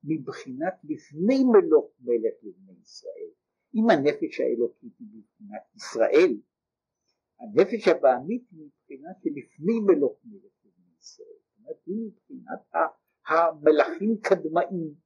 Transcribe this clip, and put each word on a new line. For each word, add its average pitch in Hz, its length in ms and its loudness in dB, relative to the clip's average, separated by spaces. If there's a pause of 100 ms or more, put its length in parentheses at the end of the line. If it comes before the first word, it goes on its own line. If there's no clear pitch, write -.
מבחינת 143 680 -8 (100)
לפני 175 600 -2
מלוך 175 560 4
מלך 117 340 -2 (100)
לבני 95 380 -20
ישראל. - 480 -18 (460)
אם 220 140 2
הנפש 147 500 0
האלוקית 120 600 -4
היא 110 80 -20
בבחינת 104 680 -20
ישראל, 139 640 2 (1000)
הנפש 151 480 0
הבעמית 147 640 0
היא 165 140 -20
מבחינה 143 440 -20 (120)
שלפני 147 680 -4
מלוך 143 260 2 (120)
מלך - 280 -20 (120)
לבני - 340 -20
ישראל. - 400 -20
זאת - 200 -20
אומרת, - 260 -14
היא 180 100 -6 (120)
מבחינת - 680 -16
ה-, 165 180 -2 (340)
המלכים 160 960 2
קדמאים 170 680 -2 (120)